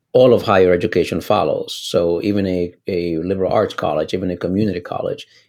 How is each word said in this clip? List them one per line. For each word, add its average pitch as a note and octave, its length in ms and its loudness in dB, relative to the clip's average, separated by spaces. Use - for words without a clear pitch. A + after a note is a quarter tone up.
all B2+ 200 6
of G2+ 80 4
higher F#2+ 300 4
education F2+ 500 0
follows. F2 520 -2
So E2+ 480 -2
even G2+ 240 0
a, F2+ 280 -2
a E2+ 300 -2
liberal F#2 340 -2
arts G#2 220 0
college, D#2 400 -2
even F#2+ 180 -4
a F2+ 60 -6
community F#2 440 -2
college, - 460 -8